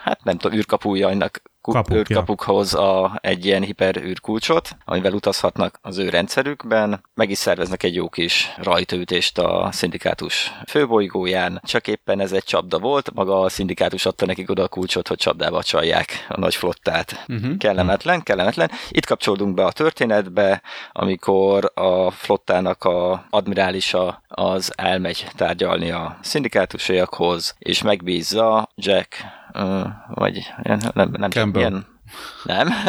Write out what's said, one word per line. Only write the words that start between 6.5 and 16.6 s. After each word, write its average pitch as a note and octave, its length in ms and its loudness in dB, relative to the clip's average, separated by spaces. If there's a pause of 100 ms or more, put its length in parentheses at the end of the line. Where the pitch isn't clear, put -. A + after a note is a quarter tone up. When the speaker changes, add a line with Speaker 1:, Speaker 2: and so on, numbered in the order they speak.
Speaker 1:
Meg A2 160 2
is G2 80 -2
szerveznek F2+ 440 0
egy F2+ 120 0
jó E2+ 140 -2
kis - 480 0
rajtaütést F2+ 840 0
a F2+ 340 2
szindikátus - 800 -4 (140)
főbolygóján, F#2 960 2
csak - 240 0
éppen G2+ 320 0
ez F#2+ 120 0
egy F#2+ 120 0
csapda F2 340 0
volt, C3+ 360 0
maga F#2+ 260 2
a F#2+ 80 4
szindikátus F#2 580 -2
adta G2 200 0
nekik F#2 240 -4
oda F#2+ 120 2
a F2+ 60 0
kulcsot, F#2 400 -4
hogy E2 80 -2
csapdába E2 460 0
csalják D#2+ 680 0
a - 120 -6
nagy E2+ 140 2
flottát. - 720 -4